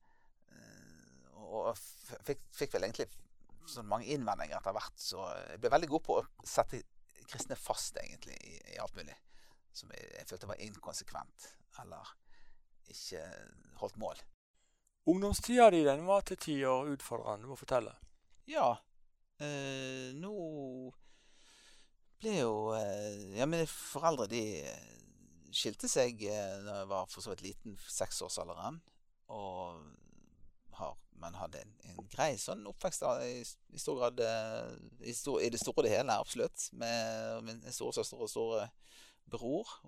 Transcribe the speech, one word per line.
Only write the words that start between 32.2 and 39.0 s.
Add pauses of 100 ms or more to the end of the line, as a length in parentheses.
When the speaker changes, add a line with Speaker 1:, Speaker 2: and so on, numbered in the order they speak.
Speaker 1:
sånn
oppvekst
da, (120)
i,
i
stor
grad,
eh, (360)
i
stor,
i
det
store
og
det
hele,
absolutt, (100)
med
min
storesøster
og
store (600)